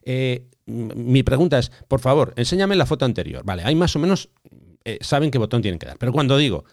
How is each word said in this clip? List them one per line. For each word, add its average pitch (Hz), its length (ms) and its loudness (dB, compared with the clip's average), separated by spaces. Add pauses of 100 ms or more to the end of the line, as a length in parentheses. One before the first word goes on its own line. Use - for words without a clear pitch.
eh, 127 460 -4 (180)
m-, 113 300 -8
mi 127 260 2
pregunta 143 360 2
es, 120 120 0 (160)
por 135 140 0
favor, 131 360 2
enséñame 185 380 0
la 165 120 4
foto 147 180 -2
anterior. - 400 -4
Vale, 92 200 -6
ahí 147 120 2
más 170 180 2
o 151 60 -2
menos, 175 280 0 (560)
eh, 113 160 -8
saben 147 300 0
qué 127 80 0
botón 113 240 0
tienen 92 160 -4
que - 80 -14
dar. 62 120 -14
Pero 120 140 -2
cuando 139 240 2
digo, 123 360 0